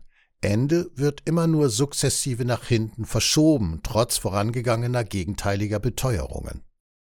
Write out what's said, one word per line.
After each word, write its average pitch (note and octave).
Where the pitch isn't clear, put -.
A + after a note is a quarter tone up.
Ende C#3+
wird C#3+
immer E3
nur D3+
sukzessive B2+
nach A#2+
hinten A2
verschoben, A2+
trotz -
vorangegangener A#2
gegenteiliger G2+
Beteuerungen. G#2